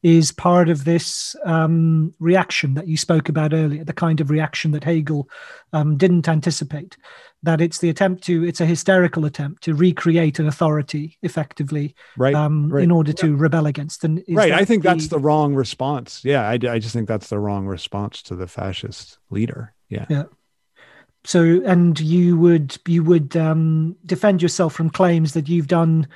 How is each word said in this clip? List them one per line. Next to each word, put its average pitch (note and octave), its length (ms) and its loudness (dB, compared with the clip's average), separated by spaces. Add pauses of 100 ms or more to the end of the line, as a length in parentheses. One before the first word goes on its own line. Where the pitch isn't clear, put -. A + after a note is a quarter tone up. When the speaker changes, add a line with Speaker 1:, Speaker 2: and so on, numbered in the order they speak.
Speaker 1:
is E3 300 6
part F3 360 4
of D3 140 -2
this, - 520 -2 (100)
um, D#3+ 720 2
reaction E3 540 0
that D#3 140 -6
you D#3+ 100 -2
spoke D#3+ 320 0
about D#3 240 -2
earlier, D#3 320 -2
the E3 80 -10
kind D#3+ 260 0
of C#3+ 100 -2
reaction D#3 420 -2
that D3 120 -4
Hegel, D#3 460 -2 (420)
um, D3+ 260 0
didn't F3 300 2
anticipate, D3+ 720 -4 (440)
that E3 200 0
it's E3+ 180 -2
the E3+ 100 0
attempt F#3 360 -2
to, E3+ 200 0
it's E3+ 160 -6
a E3 40 2
hysterical E3+ 600 2
attempt C#3+ 380 -8
to E3 100 -2
recreate E3 680 2
an D3+ 80 0
authority D3+ 760 -4
effectively, D3 760 -6 (220)
Speaker 2:
Right, C3+ 180 2
Speaker 1:
um, D3+ 340 0
Speaker 2:
right. C#3+ 140 2
Speaker 1:
in E3+ 80 4
order D#3+ 200 2
Speaker 2:
Yeah. D#3 160 -4
Speaker 1:
to D3 80 2
rebel D3+ 300 2
against. D3 380 -6
And D#3+ 240 -2
is E3+ 80 -2
Speaker 2:
Right, G3 140 4
Speaker 1:
that D3+ 100 2
Speaker 2:
I G3 60 4
think G#3 180 0
that's E3 240 2
Speaker 1:
the E3 80 -6
Speaker 2:
the C#3 80 -2
wrong D3+ 320 2
response. C3 680 -6
Yeah, B2+ 240 0
I A#2+ 100 0
d-, A#2+ 100 -2
I A#2 120 -2
just A2 140 -8
think A2+ 140 -4
that's G#2+ 220 -6
the G#2 100 -4
wrong G2+ 260 -4
response G2+ 580 -8
to F2+ 120 -12
the F2+ 120 -10
fascist - 720 -12 (100)
leader. A2 440 -8 (140)
Yeah. - 220 -10
Speaker 1:
Yeah. D3 140 -2 (1000)
So, E3+ 400 4
and F3 340 4
you F3 380 2
would, E3 480 4
you E3+ 200 2
would, E3 320 2
um, D#3+ 580 0 (100)
defend F#3+ 360 0
yourself E3+ 320 0
from D#3+ 160 -2
claims E3 440 2
that D3+ 140 -4
you've E3 200 0
done, D#3+ 380 2 (100)